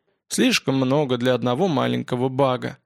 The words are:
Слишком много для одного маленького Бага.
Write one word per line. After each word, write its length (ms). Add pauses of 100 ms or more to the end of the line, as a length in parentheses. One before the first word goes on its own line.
(280)
Слишком 480
много 420
для 160
одного 340
маленького 600
Бага. 560